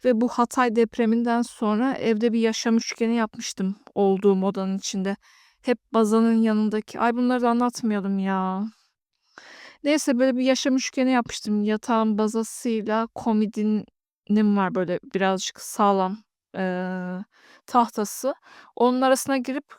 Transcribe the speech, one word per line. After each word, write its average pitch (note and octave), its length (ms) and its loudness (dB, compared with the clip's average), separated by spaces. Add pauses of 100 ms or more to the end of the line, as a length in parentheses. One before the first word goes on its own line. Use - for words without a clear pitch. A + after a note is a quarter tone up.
Ve B3 160 4
bu A#3+ 80 2
Hatay A#3+ 480 0
depreminden A#3 640 0
sonra A3+ 520 -2
evde A3+ 380 0
bir A3+ 80 0
yaşam A3+ 360 0
üçgeni A3+ 400 -2
yapmıştım A3 600 -6 (180)
olduğum G3 500 2
odanın F#3+ 340 -4
içinde. G3 380 -6 (460)
Hep B3 160 -2 (160)
bazanın A3+ 480 4
yanındaki, G#3+ 580 0
ay A#3 160 2
bunları B3 260 0
da A#3+ 80 2
anlatmayalım G#3+ 680 -2
ya. F#3+ 460 -2 (1200)
Neyse, C#4+ 340 2
böyle B3+ 180 4
bir B3+ 60 0
yaşam C4 340 2
üçgeni B3+ 340 -2
yapmıştım. G#3+ 540 -2
Yatağın G#3+ 540 0
bazasıyla A3 960 -2
komodinim G#3+ 1400 0
var F#3+ 180 0
böyle F3+ 260 -2 (140)
birazcık F#3+ 460 -2
sağlam, G3 580 0 (360)
eee, F#3 680 -6 (420)
tahtası. A#3+ 680 -2 (420)
Onun B3 240 2
arasına C4 380 2
girip C4 260 -6 (140)